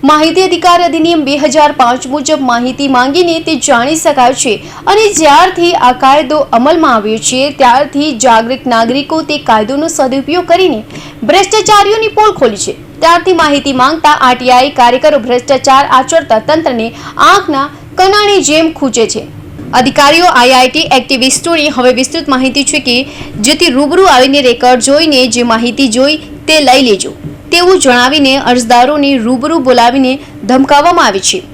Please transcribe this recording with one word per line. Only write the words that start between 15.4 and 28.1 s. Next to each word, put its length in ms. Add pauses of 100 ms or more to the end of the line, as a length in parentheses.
આચરતા 500
તંત્રને 500 (320)
આંખના 420 (300)
કણાની 540
જેમ 220
ખૂંચે 340
છે. 200 (460)
અધિકારીઓ 580
આઈઆઈટી 640
એક્ટિવિસ્ટોની 840
હવે 200
વિસ્તૃત 340
માહિતી 360
છે 160
કે 220 (380)
જેથી 340
રૂબરૂ 340
આવીને 340
રેકોર્ડ 460
જોઈને 400
જે 220
માહિતી 400
જોઈ 260 (280)
તે 160
લઈ 220
લેજો 280 (400)
તેવું 300
જણાવીને 520 (100)